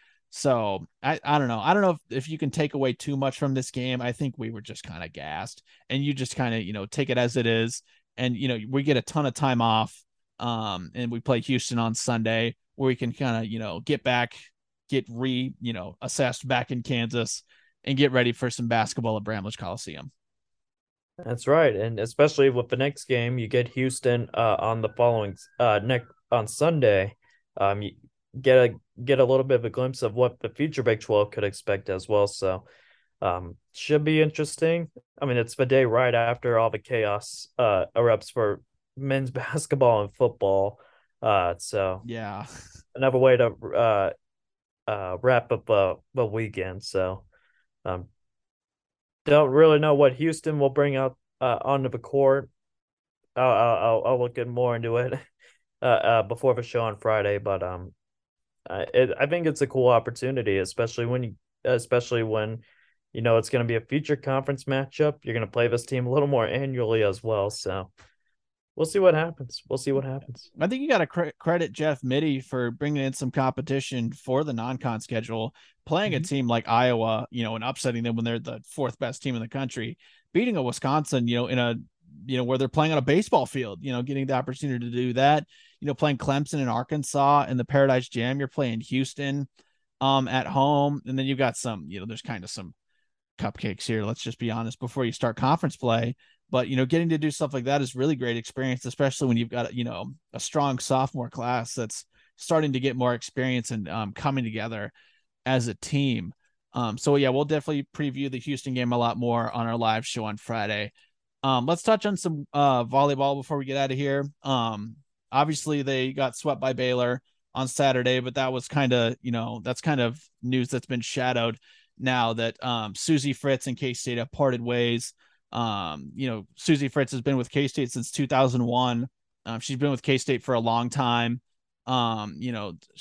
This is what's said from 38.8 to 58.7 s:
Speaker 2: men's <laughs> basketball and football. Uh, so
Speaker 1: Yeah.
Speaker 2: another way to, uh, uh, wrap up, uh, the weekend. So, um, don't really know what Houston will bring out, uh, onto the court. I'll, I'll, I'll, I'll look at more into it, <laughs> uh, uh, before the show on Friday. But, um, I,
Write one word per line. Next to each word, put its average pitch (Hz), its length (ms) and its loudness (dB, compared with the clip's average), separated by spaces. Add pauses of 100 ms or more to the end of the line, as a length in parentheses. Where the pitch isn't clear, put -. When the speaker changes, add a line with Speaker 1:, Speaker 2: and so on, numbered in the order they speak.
Speaker 2:
men's 135 340 -2
<laughs> 127 120 -6
basketball 131 580 2
and 101 140 -6
football. 98 640 2 (420)
Uh, 95 380 4
so 95 460 -2
Speaker 1:
Yeah. 107 420 -8 (480)
Speaker 2:
another 131 240 2
way 131 180 8
to, 123 80 6
uh, 104 640 2 (760)
uh, 95 340 -4
wrap 123 300 4
up, 113 180 -2
uh, 98 260 4 (200)
the 123 100 0
weekend. 101 580 -6
So, 92 420 -4 (600)
um, 90 220 -6 (1200)
don't 147 260 6
really 151 280 8
know 151 160 4
what 139 200 6
Houston 156 440 -2
will 139 100 4
bring 139 280 2
out, 131 200 -2 (220)
uh, 123 220 2
onto 135 260 0
the 120 100 -6
court. 139 520 2 (880)
I'll, 127 120 4
I'll, 117 280 6
I'll, 113 280 2
I'll 123 140 2
look 123 180 -4
at 120 120 -4
more 123 260 0
into 117 220 0
it, 127 160 0 (360)
<laughs> - 320 -20
uh, - 40 0
uh, 113 380 4
before 117 320 2
the 120 60 -4
show 120 200 -4
on 107 160 -2
Friday. 104 400 0
But, 98 260 -2
um, 90 300 -8 (760)
I, 92 240 -6